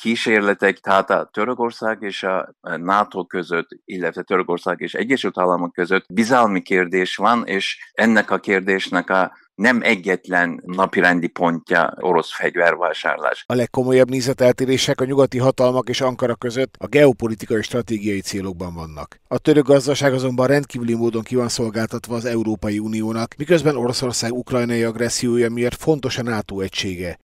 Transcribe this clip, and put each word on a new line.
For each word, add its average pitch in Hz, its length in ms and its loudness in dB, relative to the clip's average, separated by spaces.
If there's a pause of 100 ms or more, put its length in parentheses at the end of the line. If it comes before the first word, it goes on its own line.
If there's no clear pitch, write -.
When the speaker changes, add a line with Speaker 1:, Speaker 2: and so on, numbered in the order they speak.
Speaker 1:
kísérletek, 104 760 2
tehát 98 320 2
a 85 240 0
Törökország 117 680 -4
és 101 220 -8
a 92 380 -4
nato 90 640 -2
között, 85 420 -4 (180)
illetve 90 360 -6
Törökország 92 600 -2
és 87 120 -8
Egyesült 110 440 -2
Államok 87 360 0
között 92 400 -2
bizalmi 110 480 2
kérdés 90 540 0
van, 113 300 2
és - 480 -6
ennek 107 380 2
a 95 80 0
kérdésnek 95 720 0
a 95 320 0 (120)
nem 117 300 2
egyetlen 90 840 0
napirendi 90 600 2
pontja 85 720 0
orosz 85 360 0
fegyvervásárlás. 82 1120 0
Speaker 2:
A 120 60 -2
legkomolyabb 127 560 2
nézeteltérések 131 920 2
a 131 40 2
nyugati 135 320 2
hatalmak 127 520 2
és 120 120 -4
Ankara 123 340 0
között 123 420 -4
a - 100 -10
geopolitikai 117 720 2
stratégiai 107 580 -4
célokban 92 540 -8
vannak. 80 540 -14
A 123 100 -4
török 147 280 4
gazdaság 139 480 4
azonban 127 340 0
rendkívüli 127 480 0
módon 117 280 -2
ki 123 120 -6
van 120 120 2
szolgáltatva 113 680 -6
az 117 100 -6
Európai 110 540 -2
Uniónak, 110 580 -4
miközben 147 380 2
Oroszország 120 560 -2
ukrajnai 120 520 -2
agressziója 117 640 0
miatt 120 260 -2
fontos 135 420 -2
a 127 60 -4
nato 104 360 -6
egysége. 92 580 -6 (160)